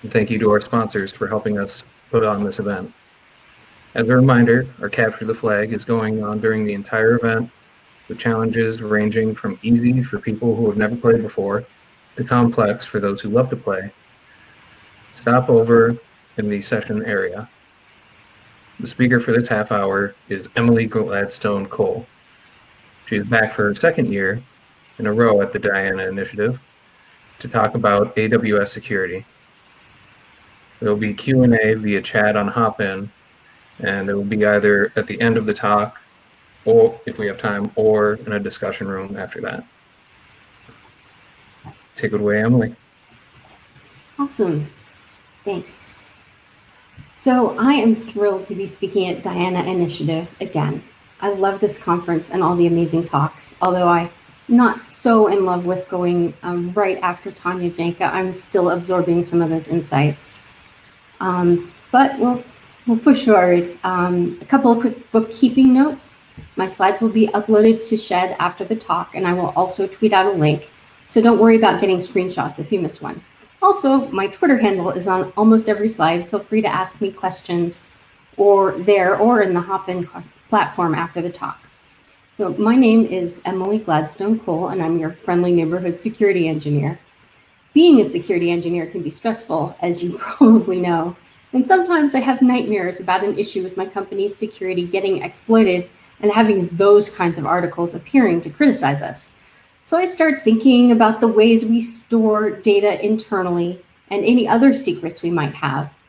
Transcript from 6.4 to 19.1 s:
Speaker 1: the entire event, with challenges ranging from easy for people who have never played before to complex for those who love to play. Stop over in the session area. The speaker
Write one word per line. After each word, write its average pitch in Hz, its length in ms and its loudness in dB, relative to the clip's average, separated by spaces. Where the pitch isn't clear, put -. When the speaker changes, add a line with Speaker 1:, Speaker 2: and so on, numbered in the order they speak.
Speaker 1:
the 104 80 -4
entire 110 440 0
event, 113 340 -2
with - 100 -12
challenges 113 640 -2
ranging 107 540 0
from - 260 -8
easy 120 400 2
for 127 160 -6
people 110 380 -2
who 113 120 0
have 101 80 -2
never 107 200 -2
played 117 260 2
before 101 440 -6
to 123 80 -6
complex 117 600 0
for - 160 -6
those 98 220 -4
who 104 80 -10
love 127 220 0
to - 40 -4
play. 98 360 -8
Stop 127 400 0
over 117 440 4
in 104 120 -4
the 101 120 -4
session 107 440 -6
area. 98 420 -6
The - 80 -10
speaker 120 320 2